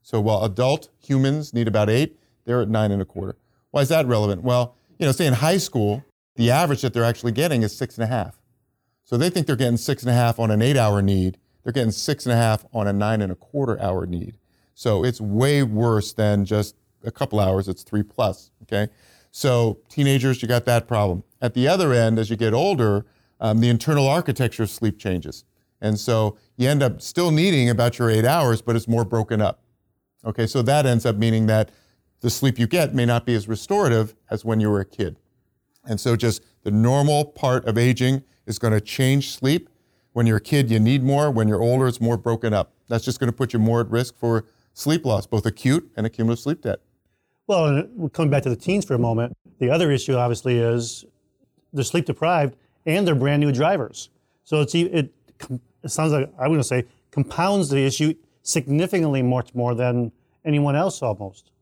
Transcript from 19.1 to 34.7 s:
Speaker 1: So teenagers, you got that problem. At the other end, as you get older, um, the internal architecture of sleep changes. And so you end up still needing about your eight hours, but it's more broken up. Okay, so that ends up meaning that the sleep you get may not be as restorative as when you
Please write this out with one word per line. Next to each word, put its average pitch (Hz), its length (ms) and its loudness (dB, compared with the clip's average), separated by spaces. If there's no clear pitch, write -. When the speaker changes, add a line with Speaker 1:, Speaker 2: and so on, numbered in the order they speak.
Speaker 1:
So 120 560 0
teenagers, 135 540 0
you 117 80 -6
got 120 160 0
that 120 220 2
problem. 104 360 0
At 120 100 -4
the 127 140 2
other 170 260 2
end, 113 240 2
as 110 140 -2
you 110 60 -2
get 110 160 0
older, 117 520 0
um, 110 200 0
the 120 100 4
internal 139 380 2
architecture 135 560 -2
of 101 80 -4
sleep 104 260 -4
changes. 87 460 -6
And 107 180 -2
so 110 380 0
you 123 140 0
end 143 120 2
up 123 200 -2
still 175 280 -2
needing 156 400 2
about 120 300 0
your 117 100 2
eight 110 140 2
hours, 127 380 2
but 117 160 0
it's 113 100 -4
more 113 160 2
broken 107 380 -2
up. - 180 -2
Okay, 110 240 -2
so 135 140 0
that 139 240 2
ends 123 200 2
up 107 120 0
meaning 110 300 2
that 110 220 2
the 120 80 -2
sleep 131 280 0
you 117 80 2
get 139 300 0
may 120 100 2
not 117 200 0
be 120 100 0
as 104 140 -4
restorative 117 680 0
as 110 160 -6
when 110 160 0
you 107 100 2